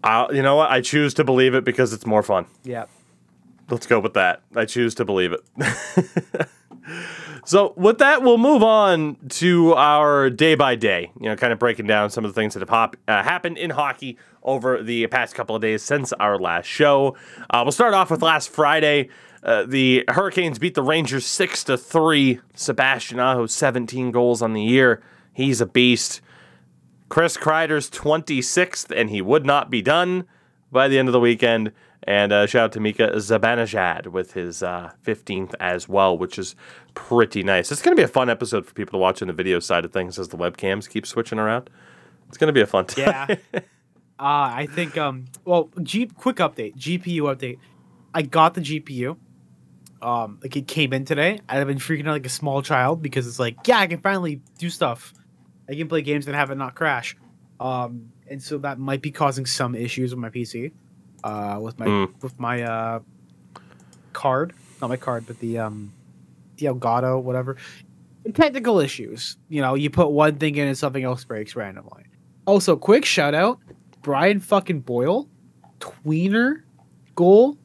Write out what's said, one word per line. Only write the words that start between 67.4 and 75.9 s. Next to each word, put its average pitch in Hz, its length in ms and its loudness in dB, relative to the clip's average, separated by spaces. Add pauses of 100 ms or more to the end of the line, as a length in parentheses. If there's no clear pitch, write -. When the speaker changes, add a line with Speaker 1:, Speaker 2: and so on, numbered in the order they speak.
Speaker 2:
Technical 247 480 2
issues. - 560 -8 (100)
You 151 140 -4
know, 131 140 0
you 143 140 -2
put 165 220 2
one 151 240 2
thing 147 220 -2
in 143 100 0
and 135 100 -4
something 135 280 -4
else 127 180 -6
breaks 107 320 -10
randomly. 98 480 -12 (420)
Also, 190 300 4
quick 233 300 4
shout 147 280 2
out, 196 260 2 (420)
Brian 160 380 2
fucking 190 400 0
Boyle, 135 480 -2 (540)
tweener 196 800 -2 (540)